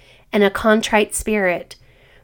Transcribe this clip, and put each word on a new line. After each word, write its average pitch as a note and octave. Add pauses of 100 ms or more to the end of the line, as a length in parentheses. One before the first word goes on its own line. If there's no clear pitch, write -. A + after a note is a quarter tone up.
(320)
and G#3
a G3
contrite G#3+
spirit G3 (480)